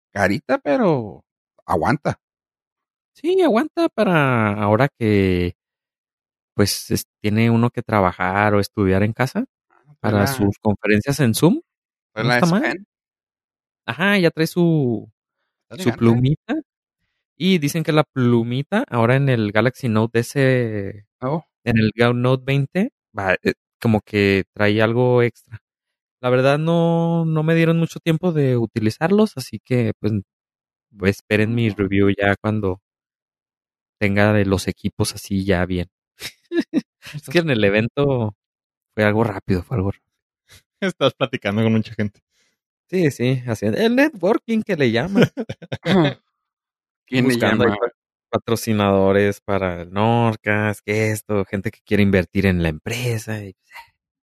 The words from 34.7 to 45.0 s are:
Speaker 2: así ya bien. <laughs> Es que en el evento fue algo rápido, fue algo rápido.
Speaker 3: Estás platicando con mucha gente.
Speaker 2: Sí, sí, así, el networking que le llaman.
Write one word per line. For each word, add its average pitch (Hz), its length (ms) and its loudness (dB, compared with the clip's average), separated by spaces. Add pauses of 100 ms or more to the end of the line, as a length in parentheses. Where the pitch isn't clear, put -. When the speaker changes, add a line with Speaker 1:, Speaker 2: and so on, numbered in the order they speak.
Speaker 2:
así 98 300 -6
ya 90 200 0
bien. 90 220 -4 (640)
<laughs> 320 340 -4 (280)
Es 143 160 -14
que 160 100 2
en 165 100 -2
el 110 140 0
evento 113 720 0 (580)
fue 107 120 0
algo 107 180 2
rápido, 95 400 -4
fue 123 140 -8
algo 95 140 -2
rápido. - 220 -14 (680)
Speaker 3:
Estás 165 320 0
platicando 113 500 -2
con 113 100 2
mucha 110 200 -2
gente. 107 280 -6 (680)
Speaker 2:
Sí, 175 220 0
sí, 123 360 -2
así, 110 180 -4
el 220 300 0
networking 226 680 0
que 196 160 -4
le 131 140 2
llaman. 131 320 2 (600)